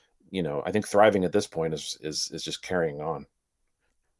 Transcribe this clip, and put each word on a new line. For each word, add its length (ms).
you 140
know, 220
I 60
think 160
thriving 380
at 60
this 160
point 260
is, 280
is, 320
is 100
just 200
carrying 380
on. 240